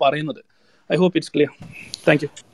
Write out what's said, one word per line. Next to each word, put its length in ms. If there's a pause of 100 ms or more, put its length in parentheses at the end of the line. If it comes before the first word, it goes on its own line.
പറയുന്നത്. 420 (380)
I 120
hope 180
it's 160
clear. 220 (280)
Thank 400
you. 120 (240)